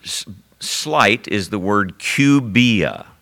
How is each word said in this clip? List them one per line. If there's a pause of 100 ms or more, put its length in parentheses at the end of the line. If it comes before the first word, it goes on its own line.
s-, (360)
sleight
is
the
word
cubia. (160)